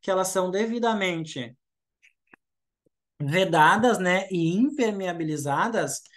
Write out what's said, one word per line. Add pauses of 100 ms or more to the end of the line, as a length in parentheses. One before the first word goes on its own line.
que
elas
são
devidamente (1600)
vedadas,
né,
e
impermeabilizadas (140)